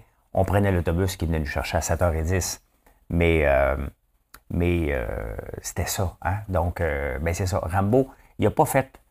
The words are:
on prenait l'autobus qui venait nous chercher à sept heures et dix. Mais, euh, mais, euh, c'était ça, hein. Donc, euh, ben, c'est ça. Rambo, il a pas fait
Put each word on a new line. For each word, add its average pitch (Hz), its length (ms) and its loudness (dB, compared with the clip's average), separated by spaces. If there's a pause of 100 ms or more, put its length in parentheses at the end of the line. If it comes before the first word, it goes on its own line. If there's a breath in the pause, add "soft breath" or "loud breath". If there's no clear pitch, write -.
(340 soft breath)
on 92 100 2
prenait 98 280 2
l'autobus 87 440 0
qui - 100 -2
venait 80 140 0
nous 76 60 -4
chercher - 320 -4
à - 20 2
sept 82 220 -2
heures 87 120 2
et 80 80 -2
dix. 87 400 -2 (460 soft breath)
Mais, 82 360 4
euh, 69 320 4 (760)
mais, 87 400 2
euh, 62 160 -2 (560)
c'était - 240 -6
ça, 90 360 -4
hein. 95 160 -2 (100)
Donc, 87 320 -2
euh, 71 380 -2
ben, 82 160 -2
c'est 98 120 -2
ça. 90 120 0
Rambo, 101 500 2 (300 loud breath)
il 104 80 2
a 104 40 4
pas - 140 2
fait - 360 -2 (100)